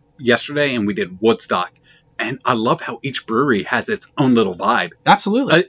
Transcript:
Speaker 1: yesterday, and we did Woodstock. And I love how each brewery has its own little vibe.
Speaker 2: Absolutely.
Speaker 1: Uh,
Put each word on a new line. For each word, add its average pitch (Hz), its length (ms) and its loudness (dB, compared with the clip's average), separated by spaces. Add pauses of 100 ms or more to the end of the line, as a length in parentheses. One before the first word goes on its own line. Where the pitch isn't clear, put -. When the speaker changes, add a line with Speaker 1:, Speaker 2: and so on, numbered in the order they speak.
(180)
Speaker 1:
yesterday, 139 560 0
and 104 120 0
we 104 60 0
did 92 280 -6
Woodstock. 104 520 0 (460)
And 165 260 -6
I 127 100 0
love 120 260 0
how - 220 -10
each 135 240 -8
brewery 113 380 0
has 117 240 -4
its 107 180 -6 (100)
own 127 180 2
little 98 200 2
vibe. 92 380 -2 (120)
Speaker 2:
Absolutely. 202 500 2
Speaker 1:
Uh, 175 140 6